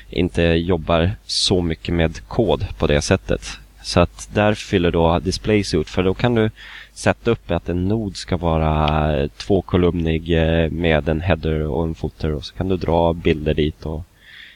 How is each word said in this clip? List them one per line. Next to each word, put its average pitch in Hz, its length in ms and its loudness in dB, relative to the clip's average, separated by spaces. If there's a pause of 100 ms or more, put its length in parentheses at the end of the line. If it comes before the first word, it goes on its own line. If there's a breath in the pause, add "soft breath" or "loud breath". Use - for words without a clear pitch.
inte 85 340 0
jobbar 85 680 2 (140)
så - 360 0
mycket 85 320 -4
med 82 340 0
kod 85 400 0 (100)
på 82 100 0
det 73 140 4
sättet. - 400 0 (400)
Så - 180 0
att - 340 0
där 104 200 4
fyller 87 380 0
då 82 280 4
Display 98 440 0
Suit, 82 260 -2
för 92 140 -2
då 95 100 2
kan 123 220 0
du 110 160 2 (420 loud breath)
sätta - 380 0
upp - 200 -4
att 85 180 -4
en 90 180 -2
nod 104 280 -2
ska - 220 -6
vara 78 920 0
tvåkolumnig, 85 1040 0
eh, 82 400 2
med 80 380 0
en 80 120 0
header 80 400 0
och 78 220 -2
en 82 120 -4
footer, - 360 -6
och 73 140 -6
så - 100 -16
kan 92 140 -4
du 92 80 0
dra 85 360 2
bilder 78 400 0
dit 76 320 -2
och 78 180 -8 (520 loud breath)